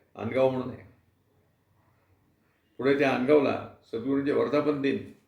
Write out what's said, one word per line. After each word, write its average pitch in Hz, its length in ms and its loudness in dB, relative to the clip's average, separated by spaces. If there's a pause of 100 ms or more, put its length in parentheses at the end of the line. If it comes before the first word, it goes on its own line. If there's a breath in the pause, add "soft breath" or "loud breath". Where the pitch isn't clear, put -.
(160)
आनगाव 123 340 0
म्हणून 127 200 -4
आहे. - 240 -16 (1800)
पुढे 139 220 2
त्या 135 120 2
आनगावला 127 640 2 (160)
सद्गुरूंचे 139 400 -2
वर्धापन 135 500 0
दिन 131 320 -4 (140)